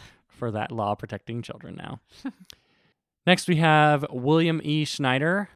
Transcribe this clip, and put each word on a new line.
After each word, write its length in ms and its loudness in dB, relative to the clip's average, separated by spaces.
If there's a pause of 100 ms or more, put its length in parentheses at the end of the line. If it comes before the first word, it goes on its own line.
(280)
for 220 -8
that 220 -4
law 220 -2
protecting 480 -10
children 340 -14
now. 240 -14 (240)
<laughs> 80 -10 (920)
Next, 220 2
we 80 2
have 540 4
William 520 2
E. 220 -2
Schneider. 720 -2